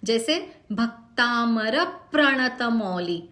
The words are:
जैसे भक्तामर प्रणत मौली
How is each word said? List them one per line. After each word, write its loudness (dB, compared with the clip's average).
जैसे 0
भक्तामर 0
प्रणत 2
मौली -2